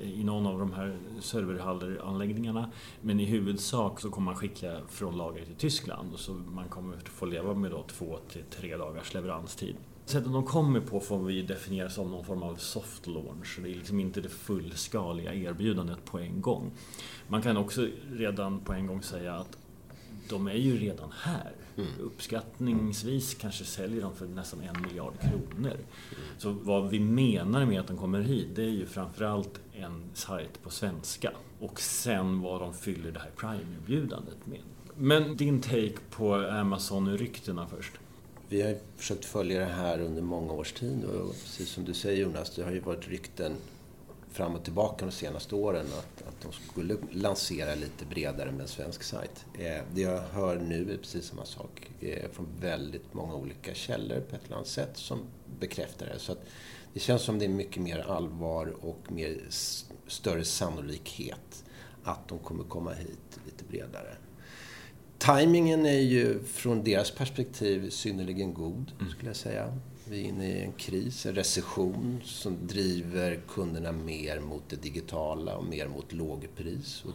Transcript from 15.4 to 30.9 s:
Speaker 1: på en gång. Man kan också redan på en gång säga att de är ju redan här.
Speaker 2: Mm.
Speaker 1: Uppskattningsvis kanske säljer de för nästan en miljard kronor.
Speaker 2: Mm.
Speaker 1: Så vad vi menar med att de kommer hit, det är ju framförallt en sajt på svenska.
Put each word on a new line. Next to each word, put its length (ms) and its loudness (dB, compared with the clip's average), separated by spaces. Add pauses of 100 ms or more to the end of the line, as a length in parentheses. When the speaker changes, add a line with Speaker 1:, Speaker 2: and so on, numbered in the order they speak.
Speaker 1:
på 140 -4
en 220 -2
gång. 300 2 (560)
Man 140 2
kan 160 4
också 300 2 (240)
redan 480 0
på 140 -2
en 140 0
gång 160 -2
säga 320 -4
att 220 -8 (720)
de 180 2
är 80 0
ju 220 6
redan 340 -2 (100)
här. 300 -2 (260)
Speaker 2:
Mm. 120 0 (100)
Speaker 1:
Uppskattningsvis 1300 0
kanske 320 -4
säljer 360 -2
de 140 -2
för 100 -6
nästan 360 -6
en 200 -4
miljard 400 -4
kronor. 520 2
Speaker 2:
Mm. 60 -6 (580)
Speaker 1:
Så 140 0
vad 380 4
vi 100 6
menar 680 6
med 140 6
att 80 0
de 100 -2
kommer 240 4
hit, 340 4
det 80 2
är 60 2
ju 160 2
framförallt 760 -2 (140)
en 300 -8 (100)
sajt 500 -6
på 60 -10
svenska. 600 -2 (280)